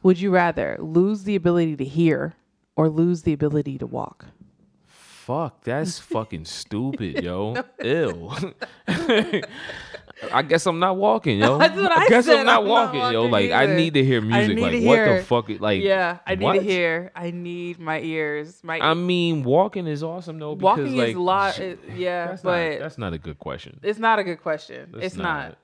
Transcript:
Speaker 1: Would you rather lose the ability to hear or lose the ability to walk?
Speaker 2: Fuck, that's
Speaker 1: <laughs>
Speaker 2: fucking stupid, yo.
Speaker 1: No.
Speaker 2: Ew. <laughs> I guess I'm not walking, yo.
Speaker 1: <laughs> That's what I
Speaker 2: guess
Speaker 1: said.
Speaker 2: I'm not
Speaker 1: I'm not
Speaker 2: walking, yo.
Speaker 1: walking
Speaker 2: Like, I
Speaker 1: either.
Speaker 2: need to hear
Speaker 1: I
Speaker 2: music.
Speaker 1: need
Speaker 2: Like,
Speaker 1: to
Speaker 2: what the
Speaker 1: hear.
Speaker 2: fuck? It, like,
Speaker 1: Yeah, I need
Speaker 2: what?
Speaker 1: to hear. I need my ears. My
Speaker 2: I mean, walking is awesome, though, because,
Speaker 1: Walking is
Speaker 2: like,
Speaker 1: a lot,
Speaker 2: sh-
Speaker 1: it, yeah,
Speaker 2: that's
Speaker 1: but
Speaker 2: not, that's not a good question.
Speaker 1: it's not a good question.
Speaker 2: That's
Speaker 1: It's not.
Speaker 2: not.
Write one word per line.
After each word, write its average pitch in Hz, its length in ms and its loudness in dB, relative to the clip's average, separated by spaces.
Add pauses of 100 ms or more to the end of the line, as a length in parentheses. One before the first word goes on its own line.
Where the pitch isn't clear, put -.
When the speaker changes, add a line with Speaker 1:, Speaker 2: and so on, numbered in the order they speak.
Speaker 1:
Would 185 180 6
you 196 100 0
rather 165 480 2
lose 185 460 2
the 208 100 -2
ability 170 420 2
to 135 80 -4
hear 151 500 0 (420)
or 156 140 4
lose 165 320 2
the 160 100 0
ability 143 460 -2
to 131 80 -8
walk? - 400 -10 (600)
Speaker 2:
Fuck, - 800 -8
that's 156 340 -4
Speaker 1:
<laughs> - 160 -10
Speaker 2:
fucking 98 300 -6
stupid, 107 800 -6
yo. 98 300 -4
Speaker 1:
No. 247 100 -6 (180)
Speaker 2:
Ew. 117 480 -2 (560)
<laughs> 220 560 0 (920)
I 131 100 2
guess 160 240 0
I'm 170 140 -2
not 185 160 0
walking, 196 420 0
yo. 208 200 4
Speaker 1:
<laughs> - 0 -
That's 320 180 4
what 381 200 2
I 349 120 6
Speaker 2:
guess 240 180 6
Speaker 1:
said. 277 140 6
Speaker 2:
I'm 233 60 0
not 233 160 6
Speaker 1:
I'm 202 40 -2
not 202 40 0
Speaker 2:
walking, 220 300 2
yo. 113 220 0
Speaker 1:
walking 120 80 2
Speaker 2:
Like, 101 220 2
I 127 120 4
Speaker 1:
either. 143 120 2
Speaker 2:
need 165 180 0
to 135 100 4
hear 127 160 2
Speaker 1:
I 107 40 -4
Speaker 2:
music. 208 320 2
Speaker 1:
need 233 60 0
Speaker 2:
Like, 240 100 0
Speaker 1:
to 233 140 0
Speaker 2:
what 233 100 8
the 220 80 4
Speaker 1:
hear. 190 180 2
Speaker 2:
fuck? 120 280 0
It, 104 100 -6
like, 101 220 2
Speaker 1:
Yeah, 170 440 0
I 190 80 -2
need - 100 -2
Speaker 2:
what? 165 100 2
Speaker 1:
to 190 60 4
hear. 180 540 -2
I 175 160 -8
need 175 480 -10
my 160 220 -6
ears. 156 640 -6
My 165 160 -6
Speaker 2:
I 160 140 2
mean, 170 500 0
walking 175 420 2
is 151 160 -6
awesome, 165 380 -12
though, 151 160 -10
because, 185 80 -6 (140)
Speaker 1:
Walking 139 100 0
is 262 60 -4
Speaker 2:
like, 233 220 2
Speaker 1:
a 180 40 -4
lot, 190 340 0
Speaker 2:
sh- - 60 -8
Speaker 1:
it, 185 180 -8 (180)
yeah, 175 320 -4
Speaker 2:
that's 185 140 -12
Speaker 1:
but 175 300 0
Speaker 2:
not, 139 80 -6
that's 151 180 -12
not 98 140 -6
a 80 60 -6
good 73 200 -12
question. - 440 -12
Speaker 1:
it's 214 180 -4
not 226 180 2
a 196 60 -2
good 170 180 -6
question. 151 500 -8
Speaker 2:
That's 127 140 -8
Speaker 1:
It's 185 100 -8
not. 160 340 -6
Speaker 2:
not. - 140 -20